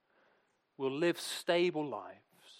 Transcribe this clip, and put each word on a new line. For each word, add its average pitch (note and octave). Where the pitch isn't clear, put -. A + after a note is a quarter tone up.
we'll C3+
live E3
stable E3+
lives. G#2